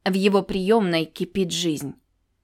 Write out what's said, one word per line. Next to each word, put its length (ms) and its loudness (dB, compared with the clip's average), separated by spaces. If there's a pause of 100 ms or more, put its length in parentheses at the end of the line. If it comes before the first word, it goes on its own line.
В 80 0
его 300 2
приемной 640 0
кипит 460 -4
жизнь. 440 -4 (480)